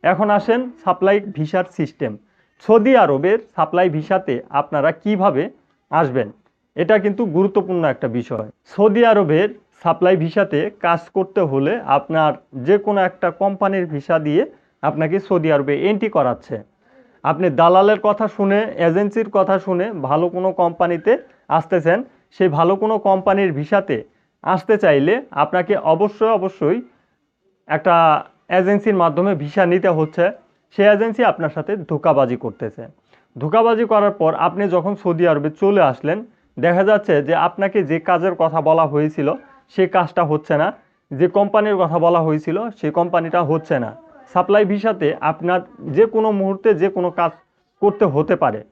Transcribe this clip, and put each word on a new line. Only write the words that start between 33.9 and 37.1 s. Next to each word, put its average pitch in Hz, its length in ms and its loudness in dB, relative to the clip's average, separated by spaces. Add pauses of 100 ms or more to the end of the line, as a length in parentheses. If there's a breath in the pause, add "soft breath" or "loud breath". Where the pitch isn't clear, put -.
করার 208 280 2
পর 160 100 2 (160)
আপনি 175 220 -2
যখন 175 240 -2 (100)
সৌদি 170 240 0
আরবে 151 240 0 (100)
চলে 196 220 2
আসলেন, 147 360 -2 (380 soft breath)
দেখা 170 280 0
যাচ্ছে 208 380 2